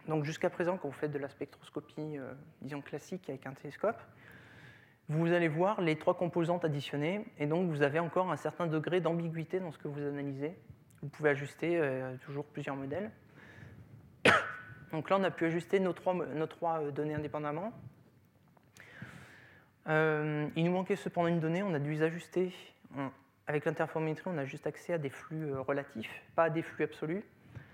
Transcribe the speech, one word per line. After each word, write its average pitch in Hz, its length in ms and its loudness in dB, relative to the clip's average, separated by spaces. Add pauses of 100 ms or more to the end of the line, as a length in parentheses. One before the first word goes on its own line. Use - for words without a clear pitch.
Donc 156 160 2
jusqu'à 160 240 0
présent, 175 280 0
quand 147 120 -4
vous 131 60 -8
faites 151 180 -2
de 151 60 -2
la 139 100 -4
spectroscopie, - 880 -8
euh, 127 140 -8 (300)
disons 143 180 -6
classique 156 480 -8
avec 135 180 -6
un 135 60 -8
télescope, 185 480 -8 (1080)
vous 165 240 4
allez 170 160 6
voir 185 320 2
les 156 160 4
trois 180 200 4
composantes 175 480 2
additionnées, 151 640 0 (120)
et 147 80 0
donc 170 220 4
vous 147 140 2
avez 143 160 6
encore 180 320 2
un 147 60 0
certain 160 320 -2
degré 160 320 2
d'ambiguïté 165 580 0
dans 180 140 -6
ce - 60 -16
que 151 100 -8
vous 143 120 -6
analysez. 143 560 -4 (460)
Vous 147 60 -4
pouvez 151 220 4
ajuster, 143 480 0
euh, 131 460 0
toujours 143 200 -6
plusieurs 143 320 -6
modèles. 147 340 -4 (1120)
<coughs> - 60 8 (640)
Donc 156 180 0
là, 196 80 8
on 190 60 4
a 170 60 4
pu 165 160 0
ajuster 170 340 2
nos 180 120 2
trois, 185 220 0
nos 156 320 -2
trois, 165 340 -2
euh, 147 120 -2
données 151 220 -2
indépendamment. 151 580 -4 (2250)
Euh, 151 680 4
il 165 80 4
nous 175 80 4
manquait 185 240 0
cependant 175 320 0
une 170 120 4
donnée, 165 220 2
on 190 120 0
a 143 40 2
dû 143 120 -2
les 151 120 0
ajuster. 175 500 0 (440)
On, 135 140 -2 (360)
avec 147 180 0
l'interférométrie, 156 680 0
on 160 60 -2
a 139 60 0
juste 143 220 -6
accès - 260 -6
à 170 60 2
des 143 120 -2
flux, 156 420 -6
euh, 135 80 -2
relatifs, 139 600 -4 (140)
pas 165 80 8
à 165 60 6
des 160 120 0
flux - 220 -2
absolus. 160 400 -2 (500)